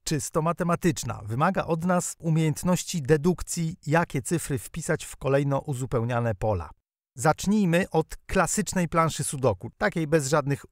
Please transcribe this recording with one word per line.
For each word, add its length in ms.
czysto 380
matematyczna. 840
Wymaga 400
od 200
nas 340
umiejętności 840
dedukcji, 760
jakie 360
cyfry 360
wpisać 460
w 120
kolejno 420
uzupełniane 760
pola. 360
Zacznijmy 760
od 260
klasycznej 600
planszy 360
Sudoku, 540
takiej 280
bez 220
żadnych 440